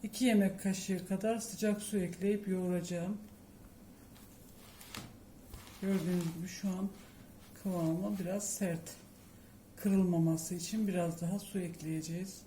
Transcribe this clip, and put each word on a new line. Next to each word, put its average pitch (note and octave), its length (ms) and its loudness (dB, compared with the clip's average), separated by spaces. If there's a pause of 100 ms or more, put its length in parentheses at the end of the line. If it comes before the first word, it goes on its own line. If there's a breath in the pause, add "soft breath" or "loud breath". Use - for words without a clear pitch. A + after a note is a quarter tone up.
iki A3+ 220 0
yemek G3 380 6
kaşığı F#3+ 440 0
kadar G#3+ 300 2
sıcak G#3 440 0
su - 160 -2
ekleyip G3 500 0
yoğuracağım. F3+ 680 0 (2750)
Gördüğünüz F3+ 560 2
gibi F3 100 -6
şu - 220 -4
an F#3+ 200 -2 (760 loud breath)
kıvamı F3+ 560 0
biraz F#3+ 300 -2
sert. E3+ 460 -2 (800 loud breath)
Kırılmaması F3 800 4
için G#3 320 0
biraz E3+ 340 0
daha F#3 180 0
su - 200 -6
ekleyeceğiz. E3 880 -4